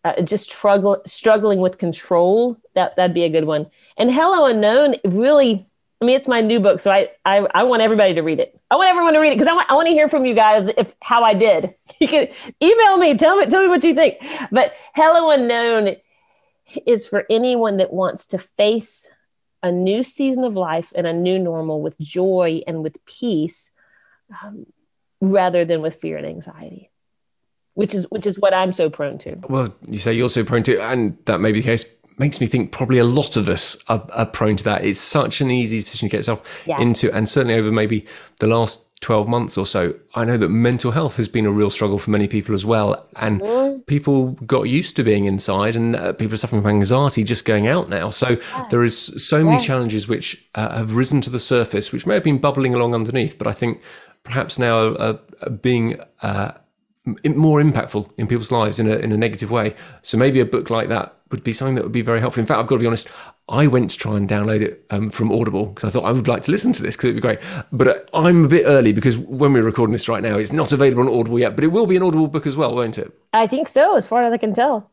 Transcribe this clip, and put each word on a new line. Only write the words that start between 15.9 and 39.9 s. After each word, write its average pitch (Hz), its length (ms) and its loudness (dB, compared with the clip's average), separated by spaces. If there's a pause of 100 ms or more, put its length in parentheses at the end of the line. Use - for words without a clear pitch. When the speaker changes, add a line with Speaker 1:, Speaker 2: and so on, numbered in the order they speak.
Speaker 1:
is 226 180 2
for - 240 -4
anyone 226 480 0
that 190 140 0
wants 185 360 -4
to 190 100 -6
face - 720 -2 (520)
a 180 120 -2
new 190 280 -2
season 254 440 -4
of 214 100 -6
life 165 400 -4
and 175 100 -4
a 165 60 -2
new 180 260 -2
normal 160 440 -4
with 156 180 -8
joy 175 680 -2
and 165 180 -8
with 156 220 -12
peace, 170 680 -6 (720)
um, 208 240 -18 (540)
rather 185 460 2
than 165 160 -2
with 160 140 -6
fear 160 200 -10
and 147 100 -10
anxiety, 156 640 -16 (840)
which 208 200 -2
is, 185 160 -4
which 214 160 -8
is 196 140 -4
what 196 140 4
I'm 185 180 0
so 160 180 0
prone 147 280 -8
to. - 180 -14 (140)
Speaker 2:
Well, 127 260 -2 (140)
you 107 80 -8
say 113 160 -2
you're 120 160 0
so 113 160 -2
prone 120 180 0
to, 101 180 2
and 113 440 -2
that 95 160 0
may 107 100 2
be 107 80 0
the 113 60 -4
case. 113 180 0 (340)
Makes 143 240 -2
me 117 60 0
think - 260 -2
probably 127 260 0
a 117 60 6
lot 127 320 0
of 101 100 0
us - 400 -2
are, 113 260 -2
are 113 120 0
prone 107 320 -2
to - 80 -6
that. 104 200 -2
It's 101 140 0
such 120 400 -2
an 135 100 0
easy 113 320 -2
position - 280 -6
to - 20 -4
get 110 60 -2
yourself 107 260 -4 (220)
Speaker 1:
Yeah. 147 160 -4
Speaker 2:
into, 120 320 2
and 107 160 -2
certainly 120 260 0
over 107 160 0
maybe 110 340 -2 (340)
the 110 80 0
last 113 380 0 (140)
twelve 110 300 0
months 120 280 -2
or 95 80 -2
so, 90 280 -2 (220)